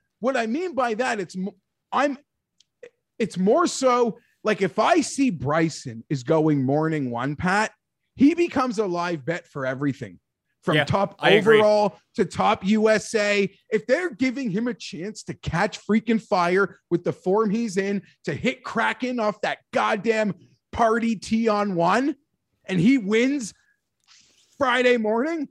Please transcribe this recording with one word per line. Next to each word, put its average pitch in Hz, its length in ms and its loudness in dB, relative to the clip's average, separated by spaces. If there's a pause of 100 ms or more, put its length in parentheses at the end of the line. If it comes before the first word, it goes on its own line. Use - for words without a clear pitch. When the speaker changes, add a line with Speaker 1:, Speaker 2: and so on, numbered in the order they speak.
(200)
Speaker 1:
what 262 180 -2
I 226 100 -2
mean 320 280 -4
by 240 200 -2
that, 240 240 -4
it's 185 160 -10
mo-, 185 200 -6 (360)
I'm, 262 260 0 (1000)
it's 214 180 -4
more 240 300 4
so, 247 500 0 (260)
like, 214 180 0
if 190 180 -2
I 302 220 4
see 269 280 -2
Bryson 147 800 -2
is 135 140 -4
going 156 400 2
morning 147 480 -2
one, 127 240 -4
Pat, 196 360 -2 (440)
he 285 180 6
becomes 262 460 -2
a 214 80 0
live 175 380 -4
bet 160 220 -6
for 139 180 -8
everything. 127 540 -4 (420)
From 165 160 2
Speaker 2:
Yeah, 147 80 4
Speaker 1:
top 196 340 -2
Speaker 2:
I 151 120 2
agree. 214 280 6
Speaker 1:
overall 208 380 2 (180)
to 220 80 0
top 196 420 -2
U 214 240 2
S 214 260 0
A. 202 380 0 (160)
If 214 160 -2
they're 339 260 0
giving 262 380 -4
him 220 200 -4
a 233 40 -6
chance - 500 -12
to 143 100 -12
catch 165 520 -6
freaking 226 360 0
fire 190 580 0 (100)
with 175 140 -2
the 170 80 -2
form 202 380 0
he's 220 260 -4
in, 196 260 -2 (220)
to 160 100 -4
hit 254 300 -4
Kraken 226 560 -4
off 214 220 -2
that 151 160 -4 (160)
goddamn 220 600 0 (360)
party 226 460 2
tee 226 320 0
on 208 260 0
one, 196 400 2 (500)
and 185 140 -2
he 247 180 4
wins 233 560 -2 (1040)
Friday 247 400 4
morning, 240 540 -2